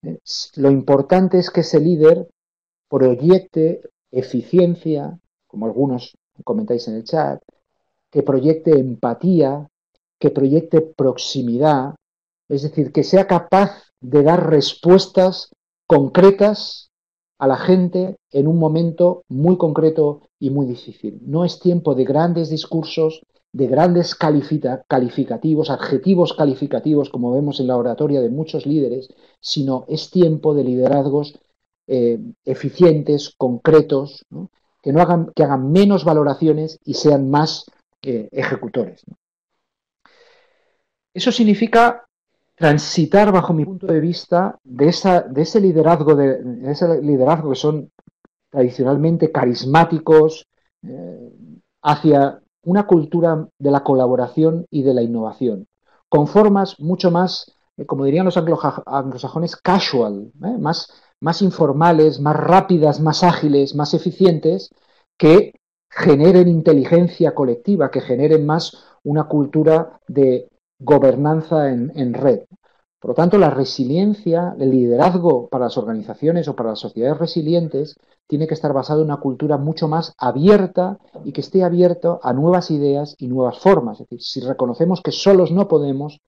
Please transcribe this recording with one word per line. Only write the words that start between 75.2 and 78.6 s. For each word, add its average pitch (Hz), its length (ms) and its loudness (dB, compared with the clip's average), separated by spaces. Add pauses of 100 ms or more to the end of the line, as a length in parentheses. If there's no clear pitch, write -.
para 127 160 -4
las 113 120 -6
organizaciones 113 680 -4
o 147 80 -6
para 113 160 -6
las 107 80 -8
sociedades 120 400 -4
resilientes 160 800 -4 (320)
tiene 151 180 -4
que 156 80 -4
estar 151 180 -6